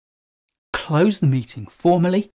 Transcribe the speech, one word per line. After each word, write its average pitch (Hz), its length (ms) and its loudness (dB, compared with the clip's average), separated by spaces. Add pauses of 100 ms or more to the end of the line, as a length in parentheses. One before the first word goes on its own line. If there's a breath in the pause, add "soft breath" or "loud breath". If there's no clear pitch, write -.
(720)
Close 175 460 0
the - 80 0
meeting 123 400 -2
formally 180 680 0